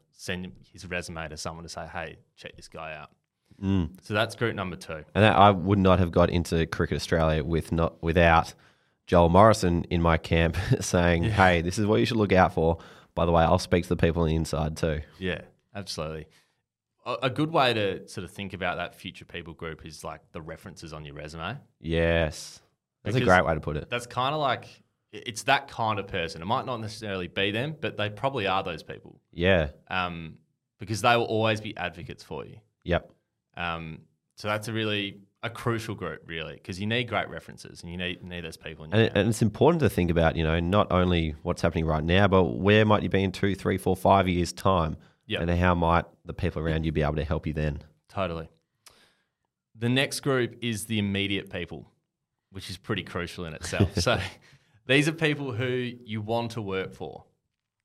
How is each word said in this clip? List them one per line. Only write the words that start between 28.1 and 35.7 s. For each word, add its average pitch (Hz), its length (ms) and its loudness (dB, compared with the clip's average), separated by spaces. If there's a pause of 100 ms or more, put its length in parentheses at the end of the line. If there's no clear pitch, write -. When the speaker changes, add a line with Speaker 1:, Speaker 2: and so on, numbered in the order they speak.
Speaker 1:
are 95 160 0
those 85 200 -10
people. - 360 -20 (140)
Speaker 2:
Yeah. 85 380 2 (180)
Speaker 1:
Um, 85 480 -6 (420)
because 104 220 -6
they 120 160 6
will 117 80 2
always 110 340 0
be 110 160 -12
advocates 85 480 -10
for 67 220 -10
you. - 160 -20 (240)
Speaker 2:
Yep. 85 260 -2 (460)
Speaker 1:
Um, 82 460 -8 (340)
so 107 100 -10
that's 107 220 -4
a 110 40 -6
really, 104 460 -4 (240)
a 113 60 -6
crucial 110 460 -6